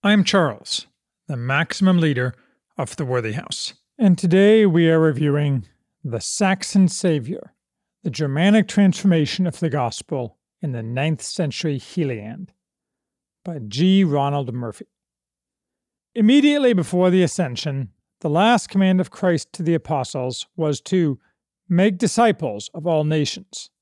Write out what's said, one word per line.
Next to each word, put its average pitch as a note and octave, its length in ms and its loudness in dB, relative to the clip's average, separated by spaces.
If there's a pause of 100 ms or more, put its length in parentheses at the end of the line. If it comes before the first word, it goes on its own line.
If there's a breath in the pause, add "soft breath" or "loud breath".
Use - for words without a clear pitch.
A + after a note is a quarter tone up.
I'm G3+ 220 4
Charles, - 640 -2 (400)
the D3 80 -6
maximum D#3 640 0
leader B2+ 340 0 (440)
of B2+ 180 -6
The E3 80 -6
Worthy B2 300 -4
House, - 400 -10 (240)
and G3 200 4
today G3+ 480 4
we E3 240 4
are D#3+ 120 4
reviewing D3 640 0 (340)
The A#2 200 -8
Saxon F#3+ 680 0
Savior, D#3 680 -4 (500)
the - 60 -4
Germanic D#3+ 600 2
Transformation F#3 760 2
of E3+ 140 -6
the E3 100 -2
Gospel B2+ 680 -6 (240)
in D3 100 -6
the A#2+ 100 -8
Ninth C3 400 -4
Century D3+ 560 -4
Heliand, A2+ 760 -8 (920)
by E3 160 -8
G. E3+ 460 2
Ronald C#3+ 480 -2
Murphy. A#2+ 320 -10 (1300)
Immediately C#4 600 4
before F3+ 360 2
the F3+ 140 4
Ascension, C#3 640 -4 (320)
the D#3+ 100 -4
last G3+ 380 2
command F#3+ 320 2
of F3+ 120 -4
Christ F3 420 -2
to F3+ 100 -10
the E3 120 2
apostles B2+ 680 -6 (120)
was D3+ 240 -2
to E3 400 -2 (480)
"make F#3 280 2
disciples F3 760 0
of D#3 120 -10
all D#3+ 200 0
nations." D#3 640 -4 (120)